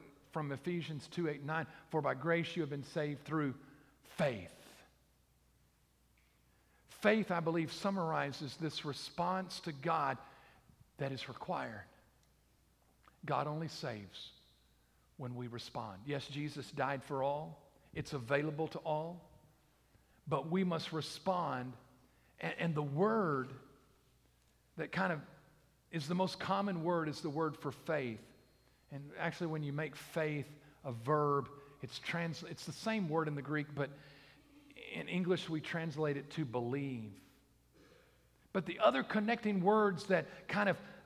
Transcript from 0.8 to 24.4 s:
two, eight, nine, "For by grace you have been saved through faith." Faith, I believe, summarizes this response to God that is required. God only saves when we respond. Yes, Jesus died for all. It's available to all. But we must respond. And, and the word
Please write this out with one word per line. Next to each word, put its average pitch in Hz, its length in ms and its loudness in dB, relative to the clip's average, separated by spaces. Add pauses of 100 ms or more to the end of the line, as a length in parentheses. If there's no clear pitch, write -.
two, 170 180 0
eight, 143 160 -4
nine, 156 220 -2 (240)
"For 156 100 4
by 131 140 4
grace 165 400 2
you 165 80 2
have 143 60 -2
been 143 140 -4
saved 151 400 -2
through 147 300 2 (640)
faith." 113 320 2 (2500)
Faith, 214 300 6
I 170 100 2
believe, 165 300 2
summarizes 156 840 -2
this 156 300 -4
response 175 760 -4
to 165 120 -4
God 139 440 2 (800)
that 139 140 -2
is 131 160 -6
required. 123 560 -6 (1400)
God 139 200 2
only 156 220 -2
saves 107 640 -8 (880)
when 123 180 -6
we 123 120 -6
respond. 113 580 -8
Yes, 139 220 -2
Jesus 147 440 -6
died 139 320 0
for 135 180 -2
all. 151 400 -2 (320)
It's - 200 -6
available 147 560 2
to 160 100 -6
all. 165 500 -4 (960)
But 143 220 2
we 185 140 6
must 165 300 0
respond. 143 800 0 (640)
And, 165 180 -2
and 165 180 2
the 151 60 2
word 151 680 4 (1300)